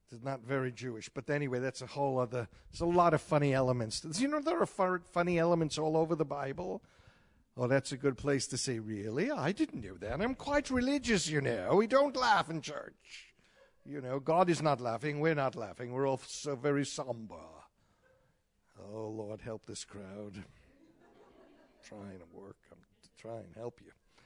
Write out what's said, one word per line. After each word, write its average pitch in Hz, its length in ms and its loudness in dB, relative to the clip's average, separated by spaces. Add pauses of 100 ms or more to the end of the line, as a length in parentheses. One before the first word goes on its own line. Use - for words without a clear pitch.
(100)
It's 117 140 -14
not 135 160 -6
very 127 320 -2
Jewish. 113 380 -10
But - 180 -8
anyway, 143 300 0
that's 131 240 -4
a 123 40 -10
whole 139 320 0
other, 123 300 -2 (240)
there's - 80 -10
a 170 60 0
lot 175 260 6
of 151 80 4
funny 143 320 4
elements. 127 500 2 (160)
You 254 100 2
know, 302 120 0
there 320 180 0
are 220 60 2
fu-, 185 380 0 (100)
funny 175 260 2
elements 165 380 4
all 156 220 2
over 160 160 4
the 156 100 2
Bible. 143 580 -4 (760)
Oh, 123 80 2
that's 135 260 2
a 139 60 -4
good 135 180 2
place 139 300 0
to 131 100 -6
say, 123 220 -2
"Really? 110 520 -4
I 175 220 0
didn't 208 320 -2
know 90 140 -12
that. 117 240 -4
I'm 254 120 -2
quite 285 360 0
religious, 247 580 2
you 151 140 2
know. 117 340 2
We 220 100 8
don't 262 300 4
laugh 226 320 4
in 160 140 -4
church." - 720 -14 (500)
You 143 160 -10
know, 127 180 -4
God 160 300 4
is 151 140 2
not 143 180 2
laughing. 123 400 -2
We're 160 140 4
not 135 200 0
laughing. 120 380 -10
We're 135 160 0
all 131 180 0
so - 300 -6
very 143 300 0
somber. 113 500 -8 (1500)
Oh, 110 180 -8
Lord, 107 340 -10
help 110 240 -10
this 104 180 -12
crowd. 101 520 -14
I'm - 1500 -20
trying 101 360 -14
to 160 140 -18
work. 98 240 -18 (160)
I'm - 60 -20 (400)
trying 110 340 -12
to 104 60 -18
help 117 260 -10
you. - 80 -20 (340)